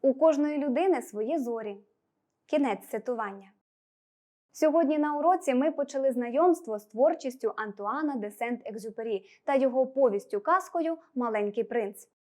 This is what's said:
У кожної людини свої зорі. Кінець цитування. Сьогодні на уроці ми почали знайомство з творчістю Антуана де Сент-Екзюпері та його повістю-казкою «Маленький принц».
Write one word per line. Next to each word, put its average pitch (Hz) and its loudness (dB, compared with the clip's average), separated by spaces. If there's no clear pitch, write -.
У 269 6
кожної 294 4
людини 294 2
свої 226 -4
зорі. 226 -6
Кінець 262 0
цитування. 214 -8
Сьогодні 311 2
на 294 -2
уроці 320 2
ми 277 2
почали 269 -2
знайомство 240 0
з 208 -18
творчістю 254 0
Антуана 214 -4
де 208 -4
Сент-Екзюпері 220 -6
та 285 0
його 262 2
повістю-казкою 277 0
«Маленький 220 -2
принц». 208 -6